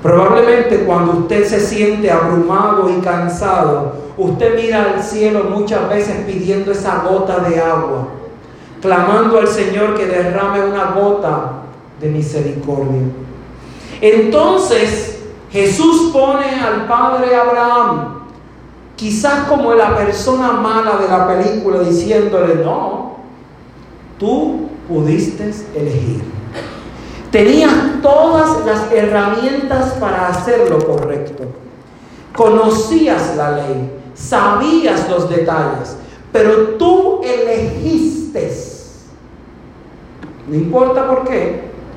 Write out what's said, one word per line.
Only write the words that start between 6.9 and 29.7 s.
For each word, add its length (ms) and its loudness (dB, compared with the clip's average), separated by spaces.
gota 300 0
de 200 0
agua, 480 -2
clamando 580 2
al 80 2
Señor 480 0
que 100 -2
derrame 600 -2
una 260 -2
gota 600 0
de 80 -2
misericordia. 920 -2
Entonces, 1200 2
Jesús 600 2
pone 480 0
al 260 -2
padre 480 0
Abraham, 920 0
quizás 500 -2
como 260 2
la 220 4
persona 560 0
mala 460 0
de 100 0
la 200 2
película, 520 0
diciéndole: 760 2
"No, 600 -4
tú 480 -2
pudiste 600 0
elegir. 460 -2
Tenías 420 6
todas 600 4
las 280 -2
herramientas 1080 0